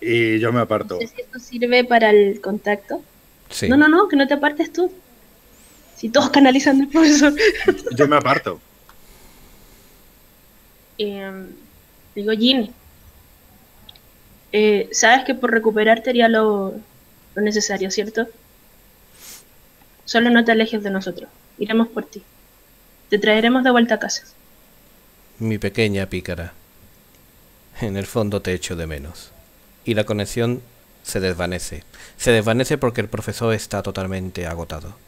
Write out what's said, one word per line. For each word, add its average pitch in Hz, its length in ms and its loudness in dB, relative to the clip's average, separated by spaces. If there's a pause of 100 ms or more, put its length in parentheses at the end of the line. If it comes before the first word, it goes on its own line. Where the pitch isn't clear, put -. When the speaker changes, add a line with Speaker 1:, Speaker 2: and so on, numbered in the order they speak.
Speaker 1:
Y 113 400 0
yo 113 120 0
me 123 80 0
aparto. 101 340 -2
Speaker 2:
No 90 80 -6
sé - 120 -6
si - 80 -14
esto - 160 -16
sirve 247 460 0
para 233 260 2
el 208 300 4
contacto. 208 640 -6 (460)
Speaker 3:
Sí. - 200 -6
Speaker 2:
No, 254 80 4
no, 302 100 8
no, 349 220 4
que 302 80 0
no 277 100 4
te 285 80 0
apartes 294 380 -2
tú. 359 200 -2 (1000)
Si - 140 -10
todos 277 220 2
canalizan 269 500 6
al 277 80 0
profesor. 294 440 4 (320)
<laughs> - 320 -2
Speaker 1:
Yo 139 120 4
me 147 80 4
aparto. 127 440 0 (2500)
Speaker 2:
Em, 196 500 -10 (680)
digo, 208 180 -4
Jin, 233 400 0 (1800)
eh, 208 400 2
sabes 254 320 4
que 269 100 -4
por 247 180 -2
recuperarte 220 580 2
haría 240 180 4
lo, 214 460 0 (600)
lo 202 80 -2
necesario, 208 480 -2
¿cierto? 220 360 -4 (1800)
Solo 233 240 2
no 233 140 4
te 233 80 2
alejes 220 300 0
de 202 80 -6
nosotros. 190 380 -8 (300)
Iremos 226 300 0
por 214 180 -8
ti. - 160 -20 (880)
Te 208 80 2
traeremos 220 440 2
de 254 80 4
vuelta 240 240 4
a 214 60 -2
casa. - 220 -8 (1160)
Speaker 3:
Mi 110 200 -4
pequeña 101 480 -2
Pícara, 87 460 -10 (1300)
en 101 160 -4
el 98 100 -6
fondo 104 360 -4
te 92 120 -4
echo 90 200 -8
de 82 120 -8
menos. 76 440 -14 (540)
Y 117 100 -4
la 104 100 0
conexión 117 580 -4 (400)
se - 180 -8
desvanece. 87 640 -6 (320)
Se - 160 -2
desvanece 117 460 0
porque 123 240 -2
el 117 60 -6
profesor 113 440 -4
está 104 300 -6
totalmente 95 640 -8
agotado. 82 500 -12 (120)